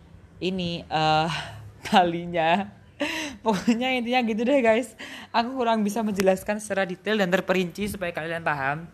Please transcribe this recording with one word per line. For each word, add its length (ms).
ini, 440
eh, 460
<laughs> 300
talinya. 880
Pokoknya 560
intinya 240
gitu 240
deh 160
guys. 320
Aku 240
kurang 240
bisa 240
menjelaskan 560
secara 240
detail 320
dan 160
terperinci 560
supaya 240
kalian 320
paham. 500